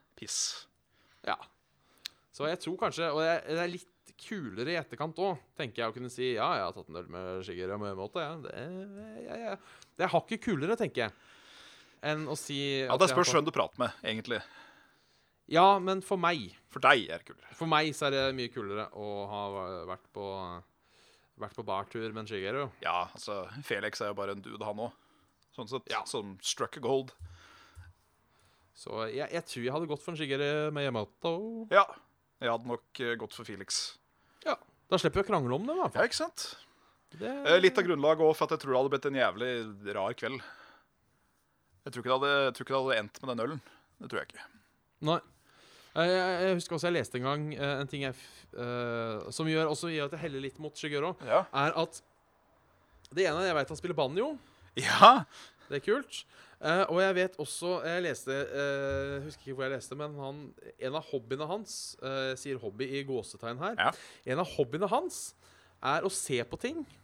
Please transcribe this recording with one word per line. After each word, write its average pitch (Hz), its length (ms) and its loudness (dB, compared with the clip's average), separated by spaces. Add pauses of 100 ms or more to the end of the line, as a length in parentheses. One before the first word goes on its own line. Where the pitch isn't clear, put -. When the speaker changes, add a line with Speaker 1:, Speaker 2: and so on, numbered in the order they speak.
(140)
Speaker 1:
piss. - 520 -6 (600)
Speaker 2:
Ja. - 80 -2 (1000)
Så 143 140 -6
jeg 175 140 -4
tror 175 180 -6
kanskje, 170 340 0
og 151 120 0
jeg, 165 240 2
det 160 100 0
er 175 140 -2
litt - 400 -16 (100)
kulere 131 480 -6
i 175 80 0
etterkant 156 400 -6
også, 185 220 0 (180)
tenker 117 240 -4
jeg, 113 80 0
å 113 60 -8
kunne 123 140 -8
si, 127 260 0
Ja, 131 180 2
jeg 110 80 0
har 87 100 -2
tatt 92 160 -14
en 78 120 -14
øl 87 100 -12
med 92 320 -6
Shigeru 92 340 -6
Miyamoto, 101 460 -6
ja. 156 140 -8
Det, - 160 -12 (760)
ja, - 100 -10
ja. 220 200 -8 (400)
Det - 100 0
er - 80 -2
hakket 214 320 0
kulere, 185 320 0
tenker 123 300 0
jeg, - 40 -8 (920)
enn 156 240 -2
å 147 100 -4
si 139 460 -2
Speaker 1:
Ja, 123 100 2
Speaker 2:
at 127 60 2
Speaker 1:
det 185 80 10
Speaker 2:
jeg 131 80 2
har 175 80 6
Speaker 1:
spørs 139 80 2
Speaker 2:
tatt - 100 6
Speaker 1:
hvem 160 80 0
du - 80 -4
prater 98 240 -2
med, - 220 -2
egentlig. 110 340 -2 (1120)
Speaker 2:
Ja, 170 180 8 (140)
men 190 260 0
for 202 160 0
meg. 165 320 0 (160)
Speaker 1:
For - 80 -12
deg 127 320 8
er 85 80 -4
det - 80 -16
kulere. - 320 -20
Speaker 2:
For 160 80 -4
meg 156 320 4
så 147 80 0
er 139 80 2
det 135 100 2 (140)
mye 120 160 -6
kulere 104 400 -4
å 101 320 -6
ha 101 160 -6 (480)
vært 92 240 -10
på, 95 480 -8 (800)
vært 104 160 -10
på 107 80 -10
bartur 104 460 -4
med 110 100 -8
en 107 80 -12
Shigeru. 110 380 -4 (120)
Speaker 1:
Ja, 87 300 0
altså, 101 320 -8 (240)
Felix 104 340 -4
er 104 120 -2
jo 101 100 -6
bare 101 160 -4
en 98 80 -12
dude, 110 160 -10
han 107 240 -6
også. 123 80 -12 (640)
Sånn 113 80 -10
sett, 123 240 -8
Speaker 2:
Ja. 107 140 -2
Speaker 1:
som 101 340 -6
struck - 380 -4
a - 40 -12
gold. 135 300 0 (1700)
Speaker 2:
Så 110 320 -6
jeg, 131 220 -4
jeg - 120 -4
tror 120 200 -8
jeg 127 100 -2
hadde 160 160 -4
gått 147 140 -6
for 175 80 -8
en 156 80 -8
Shigeru 147 500 0
Miyamoto. 139 600 -2 (400)
Speaker 1:
Ja, 196 100 10 (580)
jeg 120 120 2
hadde 117 180 -2
nok, 120 140 -4 (160)
eh, 120 180 0
gått 110 160 -10
for 120 140 -12
Felix. - 480 -6 (500)
Speaker 2:
Ja, 302 80 2 (340)
da 185 140 6
slipper 165 160 2
vi 202 60 2
å 208 80 -4
krangle 131 240 2
om 190 100 -4
det, 302 80 -2
i 370 60 -2
hvert 320 160 0
fall. 196 80 6
Speaker 1:
Ja, - 20 6
ikke - 140 -4
sant? 330 240 -6 (680)
Speaker 2:
Det 185 160 -8
Speaker 1:
Eh, 247 320 6
litt 180 180 8
av 208 120 6
grunnlaget 156 340 4
også 156 140 8
for - 80 2
at 147 100 0
jeg 147 60 -2
tror 139 100 -4
det 127 80 6
hadde 135 160 4
blitt 135 160 -2
en 135 80 0
jævlig 107 800 0
rar 101 180 0
kveld. 120 260 -6 (1500)
Jeg 123 60 -10
tror 120 120 -8
ikke 123 80 4
det 131 80 6
hadde, 139 240 6
jeg 127 100 2
tror 127 140 -10
ikke 135 80 0
det 135 80 2
hadde 123 180 2
endt - 200 -12
med 135 140 -6
den 113 120 0
ølen. 147 120 -6 (400)
Det - 100 -12
tror 80 100 -2
jeg - 80 -8
ikke. - 180 -18 (540)
Speaker 2:
Nei. 151 180 0 (800)
Eh, 165 100 4
jeg, 180 400 2
jeg 190 80 4
husker 170 240 -2
også 160 140 -2
jeg 170 80 4
leste - 180 -4
en 123 80 -2
gang, 147 280 0
eh, 139 260 -2
en 139 80 -4
ting 143 140 -6
jeg 131 120 -2
f-, - 400 -20
eh, 117 800 -4
som 160 140 -2
gjør, 156 260 4
også 170 160 -4
gjør 156 160 0
at 139 80 -6
jeg 143 60 -10
heller 143 200 -6
litt 135 200 -8
mot 151 180 -8
Shigeru, 147 380 -2 (100)
Speaker 1:
Ja. 147 160 6 (100)
Speaker 2:
er 143 220 4
at - 260 -2 (1120)
det 180 160 2
ene 160 160 2
jeg 180 140 2
vet 139 180 2
han - 20 -6
spiller 175 220 -4
banjo. 196 400 0 (380)
Speaker 1:
Ja. 202 480 10 (440)
Speaker 2:
Det 143 140 -4
er - 20 -20
kult. 254 400 -2 (360)
Eh, 180 280 2
og 170 120 2
jeg 190 140 4
vet 185 240 0
også, 170 460 -4
jeg 175 180 -2
leste, 135 280 -2
eh, 139 920 -2
husker 151 260 -12
ikke 131 60 -8
hvor 131 120 -2
jeg 135 60 -2
leste, 131 220 -8
men 151 200 -6
han, 143 380 -10 (260)
en 131 160 -4
av 165 100 -4
hobbyene 135 400 -4
hans, - 560 -8
eh, 131 340 -2
sier 131 220 -6
hobby 110 280 -6 (120)
i 139 60 -2
gåsetegn 120 540 -6
her, 185 180 -4
Speaker 1:
Ja. 120 140 6 (360)
Speaker 2:
en 127 140 2
av 180 60 0
hobbyene 156 420 2
hans 294 460 0 (480)
er 151 200 2
å 190 80 0
se 135 340 -2
på - 140 -8
ting 294 280 -4 (180)